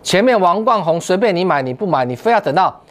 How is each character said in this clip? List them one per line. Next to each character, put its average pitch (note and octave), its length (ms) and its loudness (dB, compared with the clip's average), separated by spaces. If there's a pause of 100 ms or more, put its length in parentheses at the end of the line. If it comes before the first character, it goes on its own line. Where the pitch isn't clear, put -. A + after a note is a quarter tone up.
前 F3+ 180 2
面 B3 160 2
王 F#3+ 280 2
冠 A3 180 0
红 E3 160 0
随 F#3 160 -2
便 G3+ 180 0
你 F3 120 0
买， D3 160 0
你 B2+ 120 -6
不 G3 140 -6
买， C#3+ 160 0
你 B2 120 -4
非 A3+ 180 -2
要 G#3 80 2
等 C#3+ 120 -4
到 F3 240 0 (140)